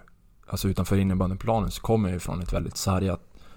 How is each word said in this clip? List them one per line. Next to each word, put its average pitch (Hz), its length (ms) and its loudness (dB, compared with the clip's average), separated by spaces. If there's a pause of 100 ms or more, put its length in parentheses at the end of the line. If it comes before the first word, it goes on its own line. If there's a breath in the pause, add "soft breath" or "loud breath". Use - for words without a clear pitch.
(480)
alltså - 220 -2
utanför 95 280 2
innebandyplanen, 95 720 2
så - 100 -8
kommer 110 280 2
jag 90 40 -2
ju 87 60 -4
från - 220 -4
ett 87 120 -4
väldigt 87 240 -2
sargat, 92 440 0 (360 soft breath)